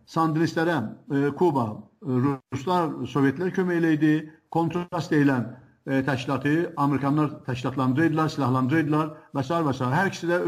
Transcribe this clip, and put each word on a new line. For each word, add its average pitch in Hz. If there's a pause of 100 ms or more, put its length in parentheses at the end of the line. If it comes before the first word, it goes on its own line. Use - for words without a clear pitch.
sandinistlərə, 160 (320)
e, 143
Kuba, 139 (340)
e, 127
ruslar, 143 (180)
Sovetlər 147
kömək 180
eləyirdi, 156 (360)
Kontrast 170
deyilən, 139 (400)
e, 135
təşkilatı 139 (220)
amerikanlar 143 (160)
təşkilatlandırırdılar, 135
silahlandırırdılar 147 (240)
və 139
sair 170
və 131
sair. 127
Hər 185
ikisi 170
də 175